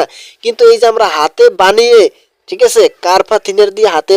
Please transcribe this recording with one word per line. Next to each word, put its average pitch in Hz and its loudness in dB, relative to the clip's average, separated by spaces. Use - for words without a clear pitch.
না। 160 0
কিন্তু 226 -6
এই 466 2
যে - 0
আমরা 440 -2
হাতে - -2
বানিয়ে, 453 2
ঠিক 370 -8
আছে, 440 -2
কার্পা 185 -2
থিনার 202 -2
দিয়ে 214 0
হাতে - -2